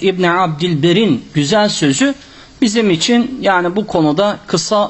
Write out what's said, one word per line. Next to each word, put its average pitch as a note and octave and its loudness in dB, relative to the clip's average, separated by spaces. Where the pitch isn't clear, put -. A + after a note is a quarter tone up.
İbn F#3 -2
Abdilber'in E3+ 0
güzel G3+ 2
sözü G#3 0
bizim A3 0
için, A3+ 0
yani F3+ 0
bu G#3 -4
konuda E3+ 0
kısa G#3 -2